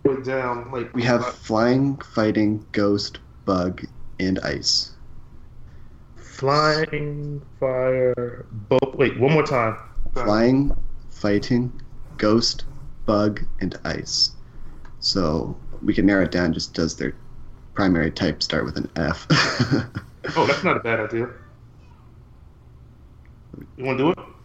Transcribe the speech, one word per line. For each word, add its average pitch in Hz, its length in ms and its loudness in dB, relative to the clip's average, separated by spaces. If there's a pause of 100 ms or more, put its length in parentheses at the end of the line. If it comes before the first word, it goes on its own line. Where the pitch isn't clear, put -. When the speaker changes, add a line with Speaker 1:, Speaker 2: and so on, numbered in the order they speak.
Speaker 1:
it 135 200 2
down? 123 480 -4
Like, 120 220 -6
Speaker 2:
We 123 100 0
have 120 180 4
Speaker 1:
uh, 123 80 -4
Speaker 2:
flying, 127 680 2
fighting, 107 760 0
ghost, 101 460 0 (260)
bug, 92 400 0 (360)
and 92 200 0
ice. - 520 -2 (1200)
Speaker 1:
Flying, 147 1300 0 (180)
fire, 127 920 0
both. 117 440 2
Wait, 117 240 2
one 131 140 6
more 156 120 6
time. 117 320 2 (380)
Sorry. 120 120 2
Speaker 2:
Flying, 123 500 6 (340)
fighting, 120 640 2 (460)
ghost, 110 460 4 (420)
bug, 104 380 2 (160)
and 92 240 -4
ice. - 480 0 (640)
So 80 580 0 (260)
we - 120 2
can 98 120 4
narrow 98 180 6
it 82 80 -2
down 87 200 2
just - 220 -6
does 82 220 0
their - 180 -4 (600)
primary 82 360 2
type 80 320 -2
start - 220 -2
with 78 120 -8
an - 200 -6
F. 80 340 -4
<laughs> 123 580 2 (480)
Speaker 1:
Oh, 160 100 4
that's 139 160 0
not 170 140 2
a - 40 -4
bad 113 200 0
idea. 117 280 -2 (2500)
You 127 80 -12
wanna 131 140 0
do 143 120 4
it? 185 80 0 (260)